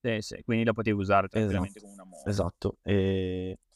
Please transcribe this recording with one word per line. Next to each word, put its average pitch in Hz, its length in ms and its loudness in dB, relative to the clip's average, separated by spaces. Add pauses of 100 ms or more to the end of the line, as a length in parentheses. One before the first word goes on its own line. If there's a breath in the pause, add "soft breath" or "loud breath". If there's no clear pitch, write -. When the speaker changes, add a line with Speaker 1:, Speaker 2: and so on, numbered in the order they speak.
Speaker 1:
Sì, 113 180 0
sì, - 240 -12
quindi 113 200 0
la 113 80 4
potevi 107 260 2
usare 98 300 4
tranquillamente 98 480 -2
Speaker 2:
Esatto. - 180 -20
Speaker 1:
come 95 140 -20
una 92 80 -20
moto. - 140 -6
Speaker 2:
Esatto. 98 500 -4
E 92 760 -2 (180)